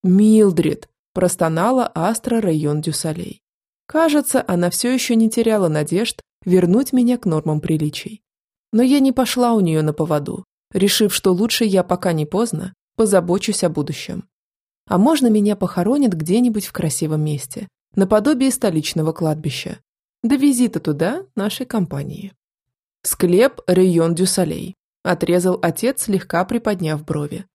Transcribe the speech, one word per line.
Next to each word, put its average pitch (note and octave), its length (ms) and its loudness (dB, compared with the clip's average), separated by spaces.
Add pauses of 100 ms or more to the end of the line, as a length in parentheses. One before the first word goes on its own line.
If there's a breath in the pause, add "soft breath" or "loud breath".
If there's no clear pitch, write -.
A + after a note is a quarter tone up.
«Милдред», F#3+ 840 4 (240)
простонала F3+ 840 0
Астра A3+ 440 -2
Район D3+ 400 -2
Дюсалей. E3 640 -8 (440)
Кажется, D4 600 0
она F3 240 0
всё B3 220 -2
ещё B3 220 -2
не A3+ 140 4
теряла A3 380 0
надежд D#3 560 -2 (220)
вернуть F#3 480 2
меня B3 260 2
к - 80 -6
нормам D#3 340 -2
приличий. D#3 640 -4 (500)
Но A3+ 120 4
я C4+ 160 4
не C4+ 100 4
пошла B3 440 0
у A3 60 2
неё D#3+ 220 2
на D3+ 100 0
поводу, D#3 520 -4 (280)
решив, G3+ 400 2
что - 200 2
лучше A3 320 0
я, F#3+ 180 2
пока F3+ 300 -2
не D#3 120 -2
поздно, F#3 480 -4 (220)
позабочусь G3 720 0
о F3 40 2
будущем. D#3 600 -6 (580)
А - 100 -2
можно C4+ 300 4
меня G#3 300 2
похоронят G3+ 580 0
где-нибудь G#3 520 0
в - 60 -16
красивом D#3 520 -2
месте, D3+ 440 -8 (260)
наподобие B3 560 2
столичного D#3+ 640 -2
кладбища, D#3 680 -6 (420)
до B3 140 2
визита B3+ 440 2
туда F3+ 540 -2
нашей G#3 320 -4
компании. F3+ 680 -6 (680)
«Склеп F#3+ 640 2
Район F3 480 2
Дюсалей», F3 600 -2 (260)
отрезал F3+ 580 0
отец, A3 420 -2
слегка F#3 420 -2
приподняв F3+ 600 -4
брови. D3+ 500 -6